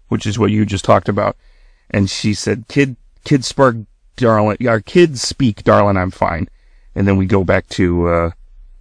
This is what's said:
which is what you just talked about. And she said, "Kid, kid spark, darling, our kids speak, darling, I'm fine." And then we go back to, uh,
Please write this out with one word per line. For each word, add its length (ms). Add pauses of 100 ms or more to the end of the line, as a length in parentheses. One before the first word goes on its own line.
which 180
is 120
what 140
you 140
just 200
talked 240
about. 260 (540)
And 200
she 240
said, 340
"Kid, 280 (280)
kid 200
spark, 320 (420)
darling, 500
our 140
kids 400
speak, 420
darling, 340
I'm 140
fine." 360 (480)
And 120
then 100
we 80
go 180
back 260
to, 380
uh, 240 (500)